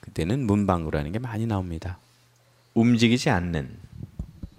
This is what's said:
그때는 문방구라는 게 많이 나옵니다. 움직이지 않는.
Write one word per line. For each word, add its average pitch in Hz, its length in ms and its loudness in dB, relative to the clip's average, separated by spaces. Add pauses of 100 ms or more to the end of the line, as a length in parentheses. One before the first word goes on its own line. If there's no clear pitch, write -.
그때는 113 460 -2
문방구라는 85 680 0
게 104 60 -6
많이 117 280 -6
나옵니다. 90 520 -4 (760)
움직이지 120 560 4
않는. 85 460 -2 (840)